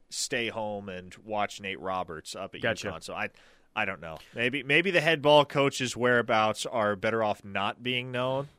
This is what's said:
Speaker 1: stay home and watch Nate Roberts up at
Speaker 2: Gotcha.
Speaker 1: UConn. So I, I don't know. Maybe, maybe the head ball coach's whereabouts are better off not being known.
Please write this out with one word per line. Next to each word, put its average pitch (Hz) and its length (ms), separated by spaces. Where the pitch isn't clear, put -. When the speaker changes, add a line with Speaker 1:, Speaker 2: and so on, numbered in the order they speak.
Speaker 1:
stay 120 400
home 107 400
and 92 340
watch 104 380
Nate 95 180
Roberts 87 560
up 95 200
at 78 60
Speaker 2:
Gotcha. 110 280
Speaker 1:
UConn. 82 160
So 92 80
I, 101 160
I 107 120
don't 95 160
know. 80 160
Maybe, 123 280
maybe 160 280
the 175 80
head 156 220
ball 147 240
coach's 139 500
whereabouts 113 680
are 107 320
better 110 260
off 104 220
not 101 360
being 123 300
known. 131 460